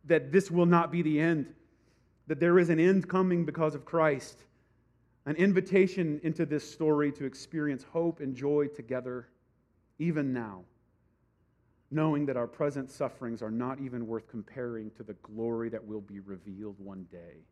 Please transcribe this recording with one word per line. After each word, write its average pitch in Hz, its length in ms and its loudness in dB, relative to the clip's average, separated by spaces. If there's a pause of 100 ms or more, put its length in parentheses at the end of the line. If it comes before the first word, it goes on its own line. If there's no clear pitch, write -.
that 147 260 2
this 185 200 4
will 170 160 6
not 170 240 6
be 170 100 0
the 151 180 2
end, 160 320 0 (760)
that 151 120 -4
there 175 200 6
is 175 100 4
an 160 100 4
end 185 300 4
coming 180 340 2
because 156 300 -2
of 139 120 -12
Christ, 151 580 0 (840)
an 147 120 -2
invitation 185 840 2
into 160 240 -2
this 147 240 -4
story 147 440 2
to 139 120 -10
experience 135 680 -6
hope 165 280 -2
and 139 160 -6
joy 143 320 0
together, 127 600 -8 (680)
even 151 340 0
now, 107 320 -6 (1300)
knowing 147 380 0
that 131 100 -2
our 120 100 -2
present 135 440 -4
sufferings 117 500 -8
are 110 100 -6
not 123 280 -4
even 123 260 -8
worth 110 220 -8
comparing 113 640 -10
to - 100 -20
the 107 120 -14 (100)
glory 113 460 -6
that 110 140 -10
will 107 180 -10
be 98 180 -14
revealed 98 580 -14
one 98 340 -14
day. 85 400 -20